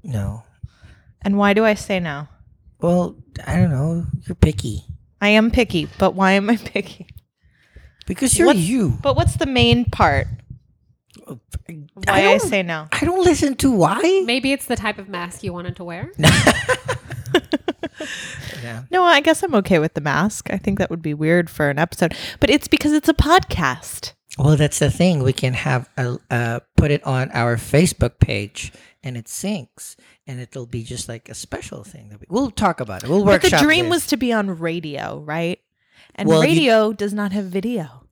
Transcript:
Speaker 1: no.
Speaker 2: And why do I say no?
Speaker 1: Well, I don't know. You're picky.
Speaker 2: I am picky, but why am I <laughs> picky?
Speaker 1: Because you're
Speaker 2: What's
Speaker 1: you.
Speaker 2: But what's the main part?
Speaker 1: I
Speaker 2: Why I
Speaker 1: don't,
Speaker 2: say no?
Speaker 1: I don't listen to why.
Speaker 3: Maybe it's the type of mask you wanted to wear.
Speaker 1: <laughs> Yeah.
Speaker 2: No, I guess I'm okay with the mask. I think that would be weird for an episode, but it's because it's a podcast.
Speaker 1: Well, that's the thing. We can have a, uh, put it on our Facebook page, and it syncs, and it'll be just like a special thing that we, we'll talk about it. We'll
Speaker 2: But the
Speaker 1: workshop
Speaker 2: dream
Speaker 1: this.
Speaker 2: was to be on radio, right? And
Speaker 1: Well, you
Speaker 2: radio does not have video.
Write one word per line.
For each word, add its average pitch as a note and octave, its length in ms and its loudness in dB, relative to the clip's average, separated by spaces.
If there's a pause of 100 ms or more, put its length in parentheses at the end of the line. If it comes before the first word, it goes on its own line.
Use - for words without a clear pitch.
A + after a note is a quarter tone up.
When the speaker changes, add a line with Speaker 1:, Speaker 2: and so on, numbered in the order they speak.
Speaker 1:
no. G#2+ 400 -6 (800)
Speaker 2:
And G3+ 160 2
why G3+ 160 4
do A3 100 4
I G#3+ 80 4
say G3+ 260 -4
no? D3 280 -6 (520)
Speaker 1:
Well, F3 360 0 (320)
I D3 80 -2
don't F3 160 4
know. D#3+ 340 -2 (220)
You're F3 80 -8
picky. - 480 0 (360)
Speaker 2:
I G3+ 100 2
am A3 200 6
picky, F#3 380 0 (100)
but F#3+ 160 2
why F#3+ 200 2
am G3 140 0
I A#3 100 2
<laughs> - 60 -12
picky? - 440 -8 (1000)
Speaker 1:
Because A#3+ 320 0
you're A#3+ 80 6
Speaker 2:
What's B3+ 140 6
Speaker 1:
you. F3+ 420 0
Speaker 2:
But C4+ 140 0
what's E4 220 0
the D#4+ 100 -2
main A#3+ 380 4
part? - 420 0 (1000)
Speaker 1:
I - 60 -16 (640)
Speaker 2:
Why F#3+ 120 -12
I G3 140 4
Speaker 1:
don't, G3 200 6
Speaker 2:
say A#3+ 200 0
no? D#3+ 300 -6
Speaker 1:
I - 120 -2
don't F4+ 220 0
listen D4 300 2
to C4+ 160 2
why. B3 560 2
Speaker 3:
Maybe C4 260 0
it's - 140 -6
the A#3+ 80 0
type G#3+ 240 -4
of G3 100 -16
mask F3 340 -10
you F#3 100 -8
wanted F3 240 -10
to F#3 60 -14
wear. F3+ 340 -10
Speaker 1:
<laughs> - 40 -2 (2500)
Yeah. A#2 280 -12
Speaker 2:
No, F4+ 120 2
I D#4+ 180 6
guess D#4+ 220 2
I'm E4 120 -2
okay F#3+ 240 4
with D#3 140 -2
the D3+ 80 -6
mask. D3+ 500 -2
I G3 60 -4
think G3 220 -4
that F#3 100 -2
would E3 120 -8
be D#3 120 -4
weird D#3+ 360 2
for D3 200 0
an C#3+ 100 -2
episode, D#3+ 360 -2 (240)
but C#4 100 4
it's - 180 2
because D4+ 240 2
it's D4+ 180 2
a D#4 40 4
podcast. - 1000 0 (240)
Speaker 1:
Well, D3 180 4
that's C#3+ 240 0
the D3 120 2
thing. E3+ 320 2
We C3 100 2
can C3 200 -2
have B2+ 440 -4
a, B2 200 -4 (120)
uh, A#2+ 300 -4 (160)
put D3 160 4
it C#3+ 140 0
on C3 260 -2
our A#2+ 240 -2
Facebook - 640 0
page, - 520 -2 (320)
and B2+ 140 -12
it A2 80 -14
syncs, - 680 -10 (320)
and B2+ 120 -12
it'll B2 260 -14
be A#2 180 -10
just A#2+ 240 -12
like A2+ 220 -16
a - 40 -18
special - 500 -14
thing - 260 -20
that G#2 100 -20
we, - 100 -20
we'll A#3+ 220 -2
talk - 280 -2
about G2+ 240 -8
it. B2 60 -8
We'll G3 140 2
Speaker 2:
But G3 180 4
the F#4+ 60 0
Speaker 1:
workshop - 160 4
Speaker 2:
dream D#4+ 220 2
Speaker 1:
this. E4 60 -2
Speaker 2:
was F4 160 -2
to C#4 100 0
be A#3+ 160 -2
on G3 260 -4
radio, D#3+ 600 -8
right? D#3+ 400 -6 (560)
And G3+ 120 -2
Speaker 1:
Well, D#3+ 160 6
you D4 60 4
Speaker 2:
radio A3+ 440 4
does G3+ 200 -6
not G#3 180 -4
have G3+ 140 -4
video. F3+ 680 -6